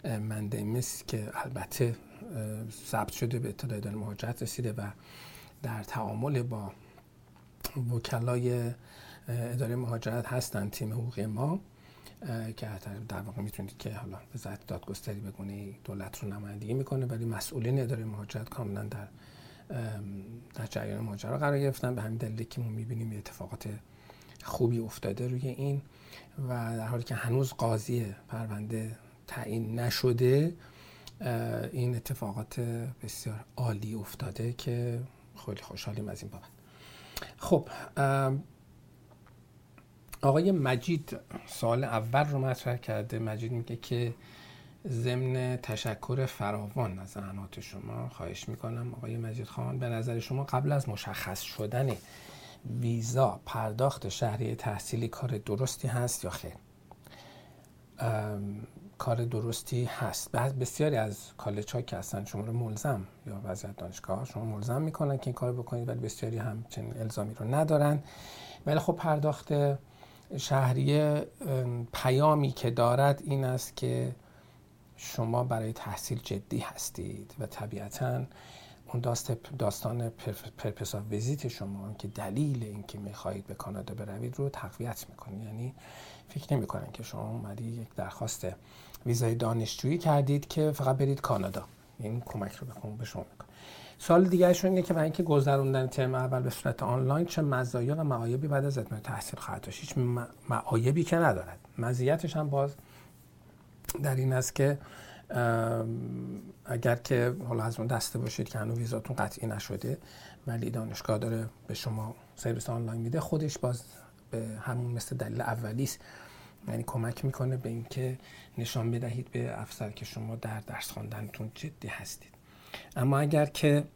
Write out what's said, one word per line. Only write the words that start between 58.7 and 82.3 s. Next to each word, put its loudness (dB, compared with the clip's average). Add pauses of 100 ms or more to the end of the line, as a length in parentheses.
کار 2
درستی 0
هست. -2
بعض، 2
بسیاری 2
از 2 (180)
کالج‌ها -2
که -4
هستن -4
شما -4
رو -2
ملزم، 0 (200)
یا -8
بعضی -6
از -10
دانشگاه‌ها -4
شما -6
ملزم -2
می‌کنن 0
که -4
این -2
کار 0
بکنید، -2
ولی -2
بسیاری -4
هم -4
چنین -6
الزامی -4
رو 0
ندارن. 6 (640)
ولی 6
خب 4
پرداخت 2 (840)
شهریه، 6 (140)
ام، 0
پیامی 6
که 2
دارد 6
این 2
است -2
که 0 (800)
شما 0
برای 0
تحصیل -6
جدی -4
هستید -6
و -4
طبیعتاً -2 (640)
اون -2
داست-، -2
داستان 0
پرف-، -6 (100)
پرپس -4
آف -2
ویزیت 0
شما، -6
که -6
دلیل 0